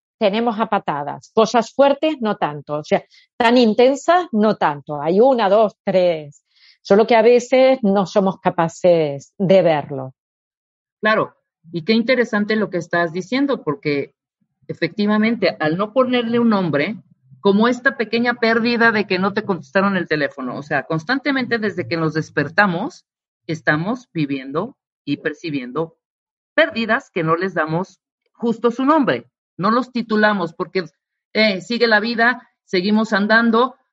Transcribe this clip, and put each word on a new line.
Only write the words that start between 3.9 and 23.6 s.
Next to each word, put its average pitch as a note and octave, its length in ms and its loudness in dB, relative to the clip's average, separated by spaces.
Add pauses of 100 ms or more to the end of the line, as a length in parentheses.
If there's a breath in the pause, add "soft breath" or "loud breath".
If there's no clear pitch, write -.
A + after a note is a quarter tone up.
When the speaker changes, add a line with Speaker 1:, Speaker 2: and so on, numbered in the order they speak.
Speaker 1:
no G#3+ 240 2
tanto. D3 460 -4
Hay E3+ 180 2
una, A#3 300 4
dos, G#3 340 2
tres. F3 600 -2 (380 soft breath)
Solo G#3 240 4
que A#3 100 4
a A3+ 60 6
veces B3+ 600 4
no G3 240 2
somos F#3+ 340 0
capaces E3 1000 0
de F#3+ 240 4
verlo. C#3 520 -2 (880)
Speaker 2:
Claro. G#3+ 360 -2 (360)
Y E3 120 -8
qué A3 100 0
interesante A3+ 600 0
lo G#3+ 160 -2
que F3+ 60 -6
estás E3+ 360 -2
diciendo, B3 500 -4
porque C#3+ 520 -6 (520)
efectivamente, G#3 920 -2
al D#3 180 -2
no G#3+ 160 -6
ponerle A#3+ 460 0
un A#3 100 2
nombre, F3+ 460 0 (440)
como G3+ 280 2
esta B3+ 300 -2
pequeña A#3+ 380 -2
pérdida A#3 560 2
de G#3+ 140 -2
que F#3 140 0
no G3 140 -2
te G#3 100 -4
contestaron G3 540 -2
el E3 100 -4
teléfono, C3+ 500 -4
o C#3+ 60 -10
sea, D3 200 -4
constantemente B3 760 -4
desde F3+ 280 -6
que E3 100 -4
nos D#3 180 -2
despertamos, E3+ 920 -2 (400)
estamos E3 680 -4